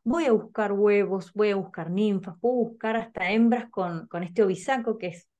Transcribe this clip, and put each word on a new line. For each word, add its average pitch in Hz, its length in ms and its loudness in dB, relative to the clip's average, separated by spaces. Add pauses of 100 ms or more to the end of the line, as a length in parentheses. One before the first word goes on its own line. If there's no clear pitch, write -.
voy 302 220 0
a 240 60 4
buscar 214 380 0
huevos, 202 600 2
voy 208 180 2
a 202 60 0
buscar 170 340 -8
ninfas, 196 500 -2
puedo 247 140 0
buscar 233 400 -2
hasta 190 380 -4
hembras 226 360 4
con, 170 380 -6
con 175 160 -6
este 185 220 0
obisaco, 220 520 -2
que 185 120 -8
es - 200 -16 (120)